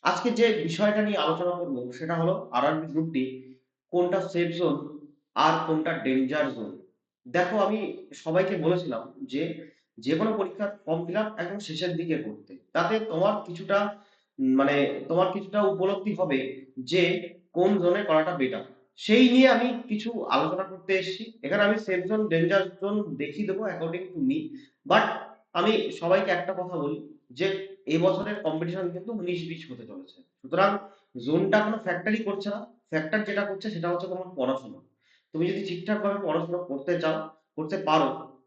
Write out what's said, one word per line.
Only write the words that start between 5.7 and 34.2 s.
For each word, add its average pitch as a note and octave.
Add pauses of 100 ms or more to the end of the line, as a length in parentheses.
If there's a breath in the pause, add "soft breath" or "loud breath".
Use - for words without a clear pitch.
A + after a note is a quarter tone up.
ডেঞ্জার C3
জোন। A2 (680)
দেখো, F3+ (100)
আমি G#3+ (460)
সবাইকে F#3 (100)
বলেছিলাম C3+ (300)
যে D3 (600 loud breath)
যে C3+
কোনো A3
পরীক্ষার G3 (140)
ফর্ম E3
ফিল F3+
আপ G#3+ (140)
একদম G3
শেষের F3
দিকে D#3+ (100)
করতে, - (240)
তাতে F3 (160)
তোমার F#3 (120)
কিছুটা, F3 (640 loud breath)
উম, C3
মানে C#3+ (340)
তোমার F3+
কিছুটা G#3 (140)
উপলব্ধি G3
হবে D3 (520)
যে F3+ (540)
কোন F#3 (120)
জোনে F#3
করাটা D#3
বেটার। A2+ (420)
সেই B3
নিয়ে C4
আমি B3 (220)
কিছু G#3+ (240)
আলোচনা F3+
করতে F#3+
এসেছি। F#3+ (200)
এখানে G3+
আমি G#3+ (100)
সেফ F#3
জোন, G#3+ (120)
ডেঞ্জার E3+ (160)
জোন G3+ (260)
দেখিয়ে D3
দেবো G3 (100)
according E3
to E3 (100)
me, - (520 loud breath)
but G#3+ (520)
আমি G#3 (280)
সবাইকে F#3+
একটা F#3+
কথা F3+
বলি - (400)
যে F3+ (480)
এবছরের F#3+ (100)
কম্পিটিশন E3+ (100)
কিন্তু F#3 (100)
উনিশ F3 (100)
বিশ D#3+
হতে A#2
চলেছে। - (220)
সুতরাং F#3 (560 loud breath)
জোনটা G3
কোনো A3 (100)
ফ্যাক্টরই G#3+
করছে G3+
না, A3 (300)
ফ্যাক্টর D#3+
যেটা G3+
করছে G3
সেটা E3+
হচ্ছে F3+
তোমার F3+ (100)